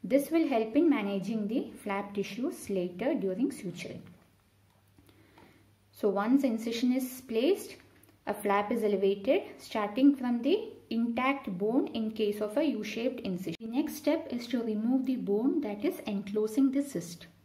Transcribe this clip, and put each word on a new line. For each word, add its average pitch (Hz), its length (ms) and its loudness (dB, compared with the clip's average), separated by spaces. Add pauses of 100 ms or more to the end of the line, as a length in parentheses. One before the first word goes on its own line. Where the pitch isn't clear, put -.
This 254 280 2
will 320 160 2
help 226 300 0
in 330 140 6
managing 202 580 0
the 226 220 -2 (120)
flap 202 300 -4
tissues 202 560 -4
later 190 460 -2
during 196 360 0
suturing. - 520 -10 (1900)
So - 180 0
once 226 340 4
incision 233 480 2
is 254 340 -4
placed, 254 500 0 (500)
a 202 80 -2
flap 202 360 2
is 226 120 2
elevated 202 600 2 (160)
starting 233 560 4
from 240 280 0
the 403 300 2 (180)
intact 233 680 0
bone 226 320 2
in 220 220 -4
case 208 300 -2
of 214 160 -2
a 294 80 2
U-shaped 226 560 -2
incision. 175 400 -4
The 226 100 -10
next 277 260 -2
step 320 340 0
is 240 180 -6
to 240 140 -2
remove 233 440 0
the 254 100 0
bone 214 460 0
that 208 220 -6
is 349 160 -2
enclosing 214 720 0
the 277 100 2
cyst. - 440 -8 (180)